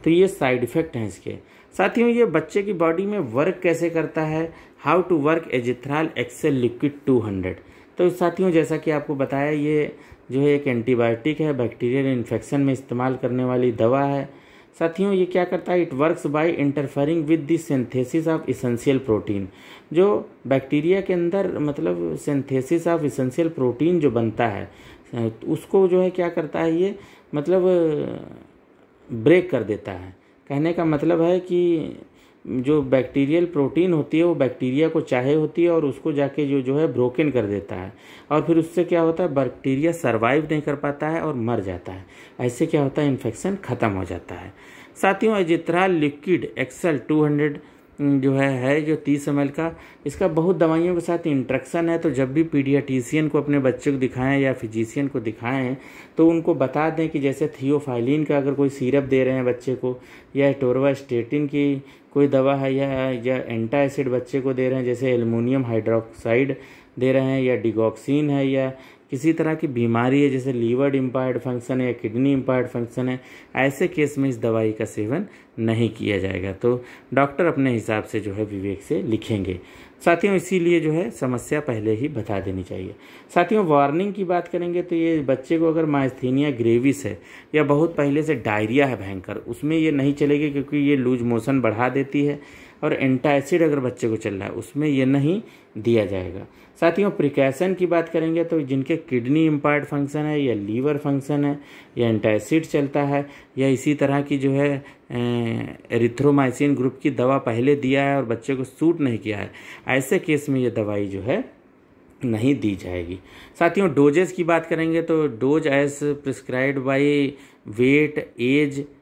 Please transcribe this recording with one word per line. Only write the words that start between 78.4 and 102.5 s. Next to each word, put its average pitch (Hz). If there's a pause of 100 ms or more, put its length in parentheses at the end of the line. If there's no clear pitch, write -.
विवेक 98
से 170
लिखेंगे। 107 (440)
साथियों, 190
इसीलिए 175
जो 156
है 185
समस्या 127
पहले 110
ही 113
बता 107
देनी 95
चाहिए। 95 (400)
साथियों, 175
वार्निंग 156
की 202
बात 175
करेंगे 175
तो 175
ये 165
बच्चे 143
को 165
अगर 160
myasthenia 139
ग्रेविस 120
है 101 (360)
या 151
बहुत 147
पहले 143
से 151
डायरिया 110
है 123
भयंकर, 98
उसमें 151
ये 156
नहीं 143
चलेगी 147
क्योंकि 139
ये 143
लूज 123
मोशन 120
बढ़ा 113
देती 139
है, 143 (420)
और 156
एंटासिड 139
अगर 147
बच्चे 123
को 110
चल 107
रहा 98
है 104
उसमें 139
ये 135
नहीं 143 (360)
दिया 107
जाएगा। 92 (340)
साथियों, 175
प्रिकॉशन 143
की 180
बात 165
करेंगे 160
तो 165
जिनके 135
किडनी 139
इम्पेयर्ड 147
फंक्शन 143
है 151
या 127
लीवर 117
फंक्शन 143
है 143 (400)
या 117
एंटासिड 110